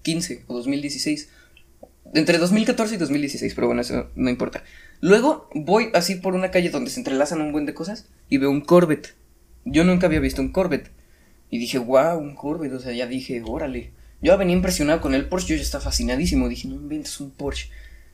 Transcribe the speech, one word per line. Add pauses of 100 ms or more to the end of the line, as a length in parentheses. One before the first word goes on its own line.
quince
o
dos
mil
dieciséis. (840)
Entre
dos
mil
catorce
y
dos
mil
dieciséis,
pero
bueno,
eso
no
importa. (360)
Luego
voy
así
por
una
calle
donde
se
entrelazan
un
buen
de
cosas (200)
y
veo
un
Corvette. (480)
Yo
nunca
había
visto
un
Corvette. (580)
Y
dije,
"Guau,
un
Corvette",
o
sea,
ya
dije,
"Órale". (280)
Yo
venía
impresionado
con
el
Porsche,
yo
ya
estaba
fascinadísimo,
dije,
"No
inventes,
un
Porsche". (440)